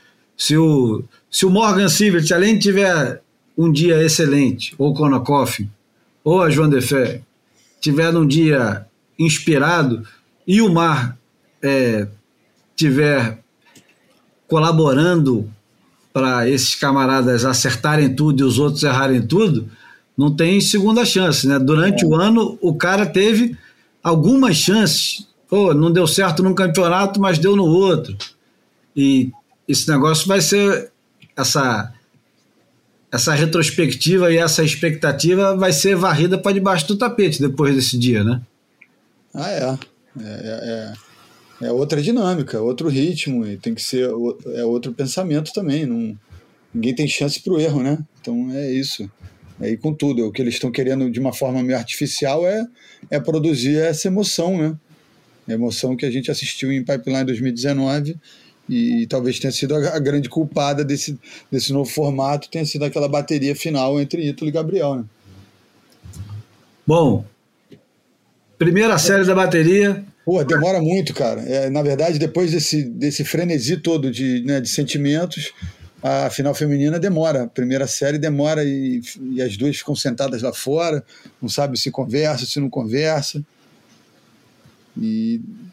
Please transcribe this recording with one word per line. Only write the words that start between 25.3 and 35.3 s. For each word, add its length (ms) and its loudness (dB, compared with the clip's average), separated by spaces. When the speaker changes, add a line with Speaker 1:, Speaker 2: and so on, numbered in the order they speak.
Speaker 1:
Pô, 260 2
não 180 4
deu 160 4
certo 340 0
num 140 2
campeonato, 640 2
mas 160 2
deu 180 4
no 100 2
outro. 520 2
E 360 2
esse 200 -2
negócio 400 2
vai 140 2
ser, 500 0
essa, 560 -2
essa 220 0
retrospectiva 1000 2
e 40 4
essa 260 2
expectativa 920 0